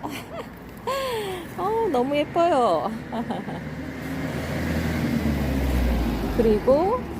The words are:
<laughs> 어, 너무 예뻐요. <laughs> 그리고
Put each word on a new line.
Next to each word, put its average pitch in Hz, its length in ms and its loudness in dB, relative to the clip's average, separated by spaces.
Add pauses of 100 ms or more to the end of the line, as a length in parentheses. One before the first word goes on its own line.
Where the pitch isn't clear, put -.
<laughs> 453 1500 -6
어, 440 360 0
너무 262 240 2
예뻐요. 277 760 2 (220)
<laughs> - 3250 0
그리고 254 600 4 (220)